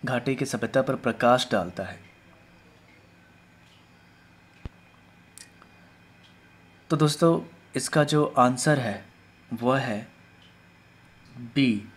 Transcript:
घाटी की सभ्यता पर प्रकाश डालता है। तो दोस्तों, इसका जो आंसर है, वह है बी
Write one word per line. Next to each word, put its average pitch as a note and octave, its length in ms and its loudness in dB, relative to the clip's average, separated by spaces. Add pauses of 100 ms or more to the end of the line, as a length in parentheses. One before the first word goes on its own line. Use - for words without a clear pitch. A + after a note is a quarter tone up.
घाटी B2+ 300 -2
की C3+ 100 -2
सभ्यता A#2+ 360 -2
पर C3 140 -2
प्रकाश B2 560 2
डालता F#2 320 -2
है। - 160 -12 (4000)
तो D#3 80 0
दोस्तों, E3 580 2 (200)
इसका D3 280 0
जो D3+ 340 0
आंसर C3 420 4
है, G#2 260 -6 (480)
वह A#2+ 260 0
है A#2 280 -6 (1300)
बी A#2+ 600 -2